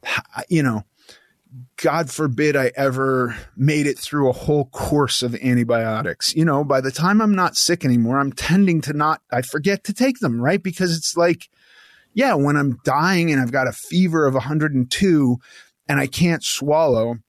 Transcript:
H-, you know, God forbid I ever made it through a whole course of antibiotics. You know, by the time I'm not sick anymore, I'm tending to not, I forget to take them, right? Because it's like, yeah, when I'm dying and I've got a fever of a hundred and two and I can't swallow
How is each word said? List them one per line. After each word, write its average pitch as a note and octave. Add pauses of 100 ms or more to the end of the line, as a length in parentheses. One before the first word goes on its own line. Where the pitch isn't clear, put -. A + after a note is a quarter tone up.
H-, -
you D#3+
know, A2 (920)
God D#3
forbid D3+
I C3
ever C3 (200)
made D3
it C#3
through C#3+
a B2
whole D3
course -
of A#2+
antibiotics. A#2
You D#3
know, D3
by C3+
the C3
time F#3+
I'm G#3
not F#3
sick -
anymore, B2
I'm C#3
tending F3
to D3
not, D3+
I B2+
forget D3
to G#3
take B3+
them, A#2+
right? D#3+
Because F3+
it's -
like, E3+ (640)
yeah, B3
when D3
I'm C#3+
dying E3+
and C#3
I've A#2+
got C3
a A#2+
fever E3
of C3
a C3
hundred D3+
and B2+
two D3 (500)
and C#3+
I C3+
can't E3+
swallow C#3+ (100)